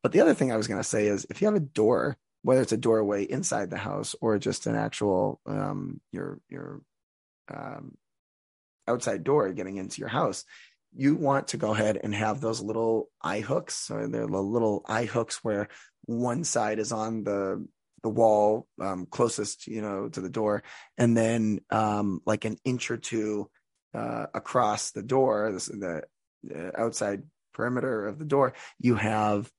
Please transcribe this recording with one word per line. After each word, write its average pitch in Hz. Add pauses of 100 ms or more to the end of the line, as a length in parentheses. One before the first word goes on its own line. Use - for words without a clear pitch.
But -
the 165
other 294
thing 135
I 113
was 107
gonna 110
say 107
is, 101
if -
you 196
have 214
a 190
door, 113 (260)
whether 131
it's 123
a 110
doorway 104
inside 107
the 95
house 101
or 107
just 101
an 113
actual, 104
um, 98 (120)
your, 90
your, - (680)
um, - (920)
outside 113
door 135
getting 95
into 98
your 98
house, 123 (500)
you 139
want 139
to -
go 107
ahead 107
and 104
have 107
those 113
little 113 (140)
eye -
hooks. -
So 107
they're 113
the 98
little 107
eye 113
hooks 113
where 104 (360)
one 120
side 110
is 104
on 110
the, 101 (380)
the 113
wall, 107 (140)
um, 92
closest, -
you 110
know, 104
to -
the 95
door, 104 (340)
and 117
then, 113 (100)
um, 104
like, 107
an 110
inch 123
or 117
two, 107 (460)
uh, 113
across 107
the 107
door, 113
this, 92
the, 95 (520)
uh, 82
outside 104 (320)
perimeter 120
of 139
the 156
door, 139 (260)
you 123
have 107